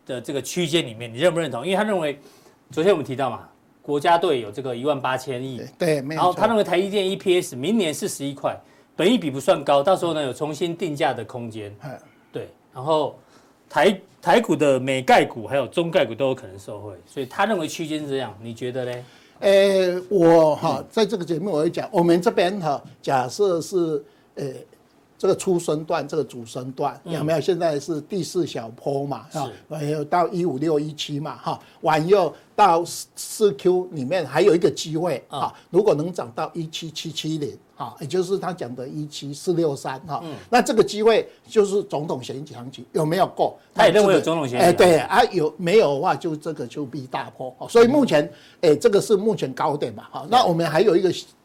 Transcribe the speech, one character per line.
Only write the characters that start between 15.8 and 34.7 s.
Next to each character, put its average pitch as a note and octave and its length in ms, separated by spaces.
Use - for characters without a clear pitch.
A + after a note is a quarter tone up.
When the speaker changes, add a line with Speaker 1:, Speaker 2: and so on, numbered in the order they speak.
Speaker 1:
概 D#3 160
股 A2+ 80
都 C3+ 140
有 C3 60
可 B2 120
能 F#2+ 100
受 G2+ 240
惠， G#2 120
所 - 140
以 B2+ 60
他 G3+ 180
认 G#3+ 140
为 D#3 80
区 D#3+ 200
间 D3+ 140
是 D3+ 80
这 C3+ 100
样， A#2 220
你 A#2 140
觉 B2 160
得 B2+ 140
嘞？ B2 200
Speaker 2:
呃， G3 680
我 E3 480
哈， C#3+ 220
Speaker 1:
嗯。 D3 120
Speaker 2:
在 A3+ 140
这 G3+ 120
个 F3 80
节 D#3+ 140
目 F#3+ 140
我 D3+ 100
会 E3+ 60
讲， D3+ 240
我 F3+ 100
们 E3+ 200
这 A3+ 80
边 G3 280
哈， D3+ 240
假 C3 260
设 F#3 320
是， D#3+ 420
呃， D3 120
这 F#3+ 100
个 F3+ 80
初 F3+ 220
升 D#3+ 260
段， D#3 240
这 E3+ 80
个 D3 80
主 A#2+ 200
升 B2+ 280
段， C3 320
Speaker 1:
嗯。 E3+ 80
Speaker 2:
有 D#3 100
没 D#3 120
有？ D#3 60
现 F3+ 180
在 D#3+ 200
是 D3+ 220
第 F3+ 220
四 E3 240
小 A#2 240
波 C#3 360
嘛， B2 240
Speaker 1:
是。 D#3+ 80
Speaker 2:
哈， B2+ 120
还 D3+ 140
有 D3+ 180
到 E3 260
一 F3+ 180
五 C3+ 100
六 D3+ 240
一 D3+ 140
七 D3 260
嘛， C#3 160
哈， - 240
往 D#3 240
右 F#3+ 280
到 F3 320
四 - 640
Q F3+ 400
里 C#3 140
面 E3+ 180
还 C#3 160
有 F#3+ 140
一 F3 40
个 E3+ 120